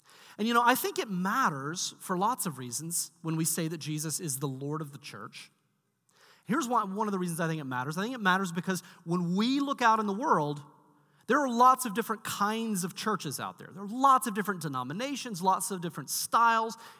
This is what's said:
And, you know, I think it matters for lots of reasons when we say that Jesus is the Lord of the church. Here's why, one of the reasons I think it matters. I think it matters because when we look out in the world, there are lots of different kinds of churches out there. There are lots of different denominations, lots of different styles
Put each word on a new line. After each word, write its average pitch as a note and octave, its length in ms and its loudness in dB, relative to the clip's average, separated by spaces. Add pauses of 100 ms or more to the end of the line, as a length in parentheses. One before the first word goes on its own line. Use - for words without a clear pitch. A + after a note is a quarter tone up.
(400)
And, G#3+ 80 0
you A#3+ 80 4
know, A#3+ 100 8
I A#3+ 80 8
think F#4+ 240 0
it B3 140 -4
matters F3+ 880 -2
for F#3 180 -4
lots G#3+ 300 0
of C3 100 -6
reasons C3 540 -6 (100)
when D#3+ 140 -2
we D#3+ 100 0
say D#3+ 220 -2
that E3+ 100 -6
Jesus D3+ 420 -6
is C#3+ 180 -4
the C#3+ 100 -4
Lord C#3+ 340 -6
of C#3+ 100 -10
the C#3 60 -16
church. - 540 -16 (920)
Here's A#3+ 220 -2
why, A#3 160 2
one G3+ 240 -2
of G#3 40 -2
the F#3+ 80 0
reasons E3+ 200 -2
I E3 80 0
think D#3+ 140 -4
it C3+ 40 -8
matters. C3 320 -4
I F#3+ 40 -2
think B3+ 140 -4
it A#3+ 60 -10
matters F#3 300 2
because F3+ 300 -4 (220)
when F3 320 0
we B3+ 240 2
look C#4 220 -2
out A3 180 6
in G#3+ 80 0
the G3 60 0
world, G3 480 2 (640)
there C4 140 4
are C4+ 100 2
lots B3+ 360 6
of G3+ 80 -2
different A3 320 -4
kinds G#3+ 580 0
of F#3 120 -6
churches E3 440 -2
out F#2 180 -8
there. - 160 -18
There F#3+ 100 -12
are G#3 40 -10
lots B3+ 400 4
of G#3 60 -2
different F#3+ 280 -2
denominations, E3 800 -6
lots F#3+ 300 2
of F#3 80 -4
different E3 300 -8
styles A3+ 680 2 (220)